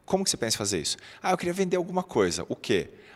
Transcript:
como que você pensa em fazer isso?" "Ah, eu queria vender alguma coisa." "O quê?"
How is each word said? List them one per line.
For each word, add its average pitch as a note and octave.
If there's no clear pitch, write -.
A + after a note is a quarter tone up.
como F#3+
que -
você -
pensa A2+
em -
fazer G2
isso?" -
"Ah, F#3
eu F#3
queria F3
vender F#3
alguma F3+
coisa." F2
"O B2
quê?" F#2+